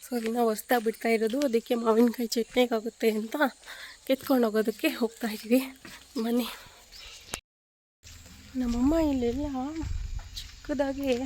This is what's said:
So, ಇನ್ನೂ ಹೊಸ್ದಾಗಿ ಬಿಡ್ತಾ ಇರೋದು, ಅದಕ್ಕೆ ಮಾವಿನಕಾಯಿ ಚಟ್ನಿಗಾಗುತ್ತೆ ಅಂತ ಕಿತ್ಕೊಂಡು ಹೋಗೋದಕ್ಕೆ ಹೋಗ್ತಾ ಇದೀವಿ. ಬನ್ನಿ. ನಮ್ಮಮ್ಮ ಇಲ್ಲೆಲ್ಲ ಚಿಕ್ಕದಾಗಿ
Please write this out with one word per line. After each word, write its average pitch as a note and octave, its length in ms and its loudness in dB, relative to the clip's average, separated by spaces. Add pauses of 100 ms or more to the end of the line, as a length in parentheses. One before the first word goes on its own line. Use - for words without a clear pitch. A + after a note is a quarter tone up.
So, A#3+ 220 -4
ಇನ್ನೂ A#3 200 2
ಹೊಸ್ದಾಗಿ A3+ 400 2
ಬಿಡ್ತಾ A3+ 240 -2
ಇರೋದು, A3+ 320 2
ಅದಕ್ಕೆ B3 340 2
ಮಾವಿನಕಾಯಿ A3+ 540 4
ಚಟ್ನಿಗಾಗುತ್ತೆ A#3 800 0
ಅಂತ G#3+ 260 -4 (720)
ಕಿತ್ಕೊಂಡು C4 400 2
ಹೋಗೋದಕ್ಕೆ G#3+ 420 0
ಹೋಗ್ತಾ A#3+ 400 -4
ಇದೀವಿ. A3 320 2 (640)
ಬನ್ನಿ. A#3 220 2 (2000)
ನಮ್ಮಮ್ಮ B3 380 0
ಇಲ್ಲೆಲ್ಲ C#4 520 0 (880)
ಚಿಕ್ಕದಾಗಿ C#4 720 -4 (200)